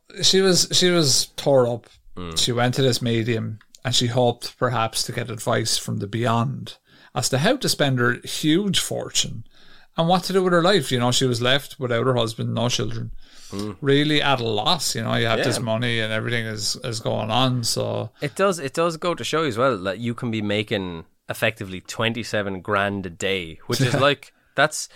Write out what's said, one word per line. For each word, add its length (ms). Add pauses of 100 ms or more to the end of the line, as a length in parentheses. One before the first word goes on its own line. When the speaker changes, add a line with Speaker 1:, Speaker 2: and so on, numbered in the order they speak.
(220)
Speaker 1:
she 180
was, 320
she 180
was 360 (100)
tore 320
up. 180 (300)
Speaker 2:
Mm. 220
Speaker 1:
She 140
went 220
to 80
this 180
medium 580 (260)
and 100
she 140
hoped 500
perhaps 460
to 80
get 180
advice 480
from 200
the 80
beyond 680 (380)
as 160
to 80
how 180
to 120
spend 300
her 260
huge 560
fortune 640 (520)
and 120
what 160
to 80
do 100
with 100
her 100
life. 280
You 80
know, 140
she 140
was 140
left 380
without 280
her 100
husband, 380
no 140
children. 440 (380)
Speaker 2:
Mm. 300
Speaker 1:
Really 400
at 200
a 40
loss, 520
you 60
know, 120
you 120
have 180
this 140
Speaker 2:
Yeah. 40
Speaker 1:
money 380
and 120
everything 340
is, 380
is 160
going 300
on, 340
so. 460 (100)
Speaker 2:
It 140
does, 240
it 160
does 220
go 180
to 100
show 200
as 120
well 220
that 200
you 160
can 160
be 120
making 600 (240)
effectively 520
twenty-seven 800
grand 460
a 40
day, 560
which 140
is 140
Speaker 1:
<laughs> 0
Yeah. 60
Speaker 2:
like, 320 (220)
that's, 420